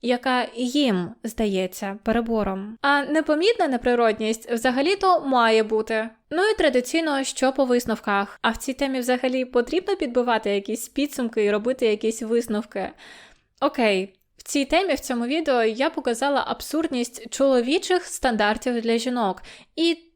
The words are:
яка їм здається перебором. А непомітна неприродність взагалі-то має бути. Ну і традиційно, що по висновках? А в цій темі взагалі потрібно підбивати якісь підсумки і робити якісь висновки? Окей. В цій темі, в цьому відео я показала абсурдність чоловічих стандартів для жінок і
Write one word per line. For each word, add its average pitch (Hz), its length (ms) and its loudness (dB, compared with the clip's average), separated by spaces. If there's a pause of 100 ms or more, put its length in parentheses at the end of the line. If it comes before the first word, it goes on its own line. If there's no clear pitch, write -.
яка 247 520 0
їм 240 560 0 (140)
здається 196 760 -2
перебором. 220 800 -2
А 285 240 2
непомітна 311 640 2
неприродність 226 840 0
взагалі-то 294 680 2
має 233 420 4
бути. 220 460 -2 (220)
Ну 311 180 0
і 427 60 2
традиційно, 285 680 0
що 262 280 0
по 269 120 2
висновках? 220 800 -2
А 226 80 2
в 226 60 -4
цій - 160 -6
темі 269 280 -2
взагалі 254 440 0
потрібно 277 520 0
підбивати 240 540 0
якісь 202 380 -4
підсумки 240 560 -2
і 202 60 2
робити 233 360 0
якісь 220 360 0
висновки? 220 680 -4 (680)
Окей. 208 540 0 (220)
В - 60 -20
цій 285 220 -2
темі, 320 300 2
в - 60 -4
цьому 240 260 -4
відео 277 360 0
я 226 280 0
показала 277 560 -2
абсурдність 254 840 -4
чоловічих 277 720 2
стандартів 226 760 -2
для 226 180 0
жінок 233 440 -2 (340)
і 330 220 2 (180)